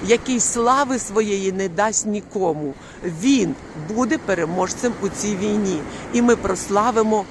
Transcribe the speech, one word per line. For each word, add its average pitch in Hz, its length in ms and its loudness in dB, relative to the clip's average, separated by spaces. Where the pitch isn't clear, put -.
який 233 340 2
слави 254 580 2
своєї 202 540 0
не 190 160 -2
дасть 208 380 0
нікому. 175 680 -2
Він 180 500 2
буде 247 240 2
переможцем 185 720 0
у 196 60 0
цій 208 280 -4
війні, 202 440 0
і 240 100 4
ми 240 140 8
прославимо 214 960 2